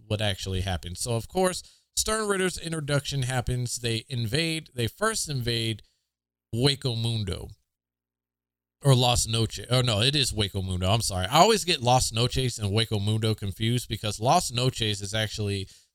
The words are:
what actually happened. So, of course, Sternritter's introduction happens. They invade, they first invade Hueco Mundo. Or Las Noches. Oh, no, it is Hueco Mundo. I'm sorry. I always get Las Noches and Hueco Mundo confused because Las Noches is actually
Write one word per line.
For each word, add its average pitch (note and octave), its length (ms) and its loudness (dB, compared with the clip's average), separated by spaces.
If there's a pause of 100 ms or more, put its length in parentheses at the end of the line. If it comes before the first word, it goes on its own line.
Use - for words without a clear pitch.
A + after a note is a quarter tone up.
what G#2+ 140 -2
actually G2 420 -2
happened. F2+ 360 -4
So, A#2+ 140 -4
of A#2 160 -4
course, F3+ 340 0 (340)
Sternritter's G3+ 640 0
introduction D3 640 -2
happens. B2 540 -2
They A2+ 320 -2
invade, D3+ 680 -2
they A#2+ 140 0
first G#3+ 400 -2
invade A#2 540 -2 (720)
Hueco B2+ 460 0
Mundo. G#2 480 -4 (1300)
Or C3+ 120 8
Las B2 320 4
Noches. A2+ 440 -2
Oh, B2+ 100 4
no, A2+ 220 2
it C3+ 120 2
is C#3 180 0
Hueco G2+ 300 -2
Mundo. F#2 280 0
I'm A2+ 100 4
sorry. F#2 260 -4
I B2+ 120 2
always G3 260 6
get E3 160 0
Las B2 320 4
Noches B2 460 -2
and G#2 120 -2
Hueco A2 320 0
Mundo A2 320 0
confused A2+ 540 -2
because G#2 320 -6
Las D3 320 2
Noches A2+ 480 0
is G2+ 140 -8
actually G#2 540 -4 (260)